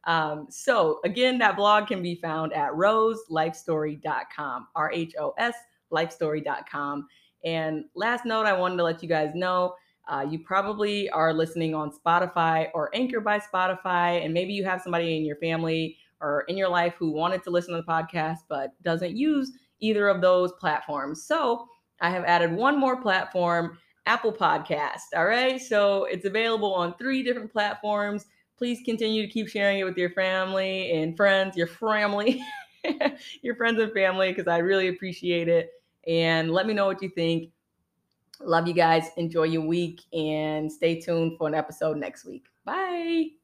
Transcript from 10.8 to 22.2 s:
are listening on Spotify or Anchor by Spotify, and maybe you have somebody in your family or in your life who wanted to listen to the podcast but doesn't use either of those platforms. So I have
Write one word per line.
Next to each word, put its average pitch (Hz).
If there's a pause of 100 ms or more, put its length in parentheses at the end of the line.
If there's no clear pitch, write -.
are 160
listening 160
on 151
Spotify 165
or 151
Anchor 247
by 208
Spotify, 180
and 160
maybe 185
you 196
have 185
somebody 170
in 156
your 147
family 160 (240)
or 147
in 190
your 190
life 175
who 165
wanted 175
to 185
listen 175
to 165
the 165
podcast 165 (100)
but 135 (120)
doesn't 170
use 277 (280)
either 208
of 180
those 180
platforms. 151
So 254 (340)
I 175
have 180